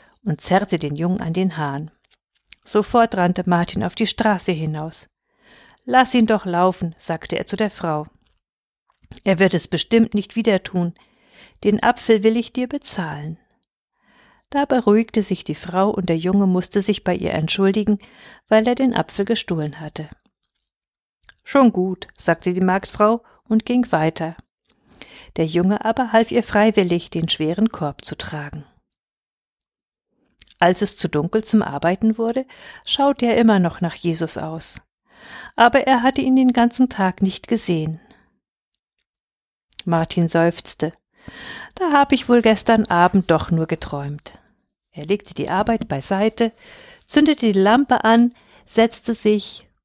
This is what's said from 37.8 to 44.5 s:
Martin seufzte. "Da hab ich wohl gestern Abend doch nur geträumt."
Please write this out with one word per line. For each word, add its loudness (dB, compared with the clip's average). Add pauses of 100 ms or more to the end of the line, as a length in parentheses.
Martin 0
seufzte. -2 (800)
"Da -2
hab 4
ich 0
wohl 4
gestern 2
Abend 2
doch 0
nur 0
geträumt." -8 (520)